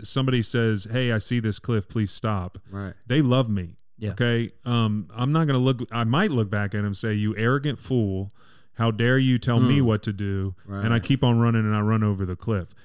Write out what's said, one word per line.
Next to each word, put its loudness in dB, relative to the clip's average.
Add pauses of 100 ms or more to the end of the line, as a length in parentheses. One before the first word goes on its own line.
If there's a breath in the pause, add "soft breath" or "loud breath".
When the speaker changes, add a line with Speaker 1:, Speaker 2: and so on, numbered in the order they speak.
Speaker 1:
somebody 0
says, 0
"Hey, 0
I 0
see -2
this -2
cliff, -2
please -2
stop." -4 (100)
Speaker 2:
Right. -10 (140)
Speaker 1:
They 2
love 2
me. -4 (220)
Speaker 3:
Yeah. -4
Speaker 1:
Okay. 0 (140)
Um, 0
I'm -2
not 2
gonna 2
look, 2 (100)
I -2
might 2
look 0
back -2
at -2
him -2
and -4
say, -2
"You -2
arrogant -2
fool. -2 (400 soft breath)
How 0
dare 2
you 4
tell 2
me 4
Speaker 2:
Hmm. 4
Speaker 1:
what 2
to -4
do?" -4 (120)
And -4
I 2
Speaker 2:
Right. 0
Speaker 1:
keep 2
on 4
running 4
and 0
I 2
run 2
over 0
the -4
cliff. -4